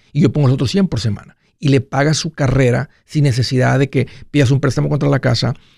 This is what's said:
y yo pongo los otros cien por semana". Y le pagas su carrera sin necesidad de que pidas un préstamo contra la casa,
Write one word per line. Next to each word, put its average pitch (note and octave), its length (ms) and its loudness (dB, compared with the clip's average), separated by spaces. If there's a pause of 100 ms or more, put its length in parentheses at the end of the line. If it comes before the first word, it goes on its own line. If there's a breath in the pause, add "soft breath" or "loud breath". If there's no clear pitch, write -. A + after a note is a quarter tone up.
(120 soft breath)
y B2+ 100 2
yo C3 100 2
pongo D3 160 2
los C3 60 4
otros B2+ 160 -2
cien F#3+ 180 0
por A#2+ 120 -4
semana". - 360 -6 (220)
Y D3 100 -2
le C3+ 120 4
pagas D3 360 -2
su D#3+ 160 -6
carrera B2+ 560 0 (160)
sin D3 200 -2
necesidad B2+ 540 0
de C#3 120 0
que B2 180 -2 (220 loud breath)
pidas C3+ 200 2
un C3+ 100 2
préstamo D3 280 -2
contra C#3+ 200 0
la C#3 100 2
casa, B2 360 -2 (240 soft breath)